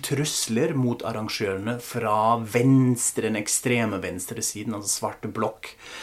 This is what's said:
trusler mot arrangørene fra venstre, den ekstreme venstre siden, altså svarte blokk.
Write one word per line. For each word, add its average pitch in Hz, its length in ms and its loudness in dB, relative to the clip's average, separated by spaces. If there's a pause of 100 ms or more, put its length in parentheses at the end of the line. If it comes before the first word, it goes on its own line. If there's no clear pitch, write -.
trusler 143 720 0
mot 127 320 0
arrangørene 107 720 -2
fra 113 640 2
venstre, 123 880 4
den 110 80 0
ekstreme 110 640 0
venstre 92 400 -6
siden, 104 320 -4
altså 101 240 -4
svarte 107 320 -6
blokk. 104 400 -4 (320)